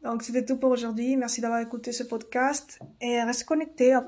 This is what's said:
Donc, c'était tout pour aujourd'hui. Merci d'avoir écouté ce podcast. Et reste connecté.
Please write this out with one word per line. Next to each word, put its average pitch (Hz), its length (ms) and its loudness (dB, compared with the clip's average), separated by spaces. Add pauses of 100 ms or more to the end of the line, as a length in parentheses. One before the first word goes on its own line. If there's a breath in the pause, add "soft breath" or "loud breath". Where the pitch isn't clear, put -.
Donc, 233 220 -4
c'était 240 200 0
tout 262 120 -2
pour 262 140 2
aujourd'hui. 240 460 0
Merci 240 240 -2
d'avoir 233 200 0
écouté 233 320 -8
ce 240 100 -6
podcast. 247 800 -2 (200)
Et 240 220 0
reste 240 220 -2
connecté. 302 520 4 (120)